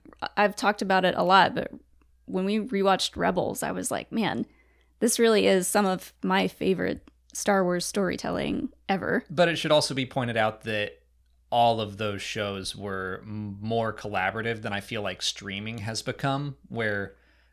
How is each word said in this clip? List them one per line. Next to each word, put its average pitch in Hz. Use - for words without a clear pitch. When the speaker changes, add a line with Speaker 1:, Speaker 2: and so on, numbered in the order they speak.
Speaker 1:
I've 202
talked 208
about 190
it 180
a -
lot, 185
but -
when 185
we 208
rewatched 190
Rebels, 180
I -
was 180
like, -
"Man, -
this 240
really 214
is 190
some 208
of 185
my 185
favorite -
Star 196
Wars 180
storytelling -
ever." 196
Speaker 2:
But 170
it 165
should 151
also 151
be 131
pointed 120
out 110
that 107
all 117
of 101
those 104
shows 101
were 95
m-, 104
more 110
collaborative 107
than 107
I 101
feel 104
like 92
streaming 104
has 110
become, 139
where 104